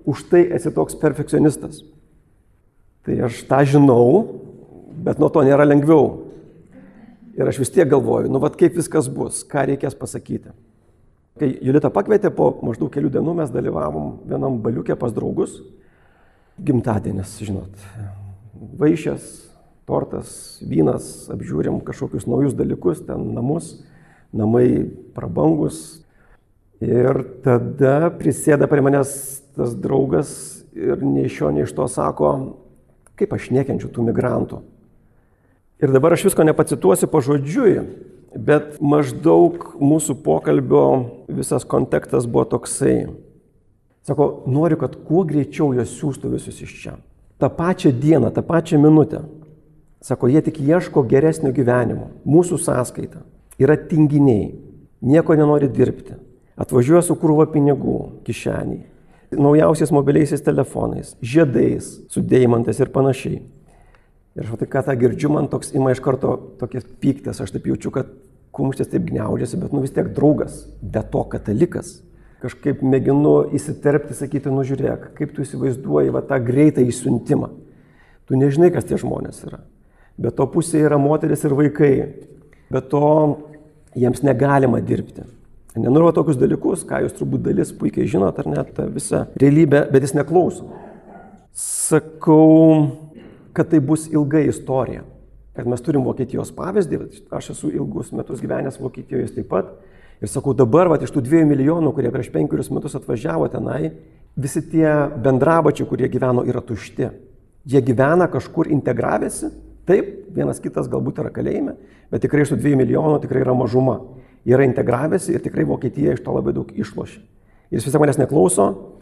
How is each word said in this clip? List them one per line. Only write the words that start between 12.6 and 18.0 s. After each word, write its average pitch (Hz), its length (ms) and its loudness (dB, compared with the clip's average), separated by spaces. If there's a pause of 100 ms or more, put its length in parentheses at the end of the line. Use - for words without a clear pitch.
maždaug 127 300 -4
kelių 147 180 -2
dienų 147 240 -2
mes 156 160 -4
dalyvavom 147 720 -6
vienam 135 300 -4 (100)
baliuke 117 320 -4
pas 120 160 -4
draugus. - 460 -4 (960)
Gimtadienis, 107 800 -2 (100)
žinot, 95 300 -8 (1080)